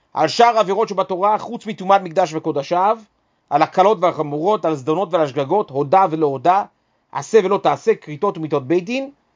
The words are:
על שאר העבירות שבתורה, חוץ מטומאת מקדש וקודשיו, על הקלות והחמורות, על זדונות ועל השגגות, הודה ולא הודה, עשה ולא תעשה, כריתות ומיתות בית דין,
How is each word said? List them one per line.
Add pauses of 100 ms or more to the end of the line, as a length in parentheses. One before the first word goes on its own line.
(140)
על
שאר
העבירות
שבתורה,
חוץ
מטומאת
מקדש
וקודשיו, (520)
על
הקלות
והחמורות,
על
זדונות
ועל
השגגות,
הודה
ולא
הודה, (480)
עשה
ולא
תעשה,
כריתות
ומיתות
בית
דין, (260)